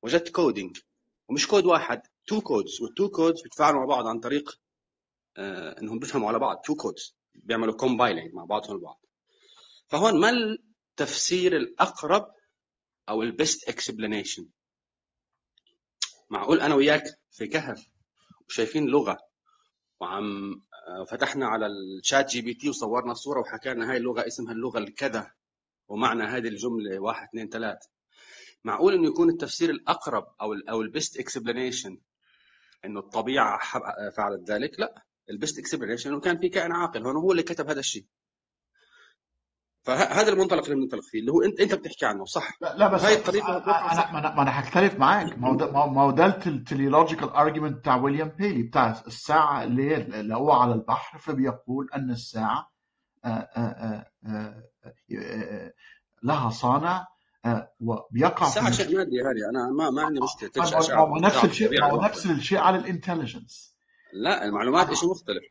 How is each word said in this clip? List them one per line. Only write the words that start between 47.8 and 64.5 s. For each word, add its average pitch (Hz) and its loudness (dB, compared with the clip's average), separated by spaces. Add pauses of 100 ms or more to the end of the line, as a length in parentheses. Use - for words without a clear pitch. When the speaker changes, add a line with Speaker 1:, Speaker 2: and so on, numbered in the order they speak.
Speaker 2:
ويليام 143 0
بيلي، 180 -2
بتاع 117 2
الساعة 147 2
اللي 123 0
هي، 151 2
اللي 107 -4
هو 139 4
على 123 6
البحر، 117 -4
فبيقول 131 -4
أن 135 -4
الساعة، 117 -4 (540)
آه، 120 -4
آه، 113 -6
آه، 113 -6 (140)
آه، 107 -8 (220)
آه، 117 -20 (220)
آه، - -8 (500)
لها 131 0
صانع، 147 0 (380)
آه، 113 -2
وبيقع 117 0
في - 0
Speaker 1:
الساعة 180 2
Speaker 2:
المس- 190 2
Speaker 1:
شيء 170 2
مادي 180 0
يا 127 0
هاني، 107 -2
أنا 127 -2
ما، 147 0
ما 143 0
عندي 156 -2
مشكلة، 110 -4
كل 135 -4
Speaker 2:
ما - 2
Speaker 1:
شيء - 2
Speaker 2:
هو، 160 6
Speaker 1:
أشعة 156 6
Speaker 2:
ما 151 -2
هو 147 -2
نفس 180 6
Speaker 1:
بتعرف 131 6
Speaker 2:
الشيء، - 2
Speaker 1:
طبيعة 135 4
Speaker 2:
ما 143 6
هو 147 2
Speaker 1:
الوضع. 185 2
Speaker 2:
نفس - -2
الشيء 170 2
على 185 6
الانتليجنس. 156 -6 (380)
Speaker 1:
لا، 117 0
المعلومات 120 2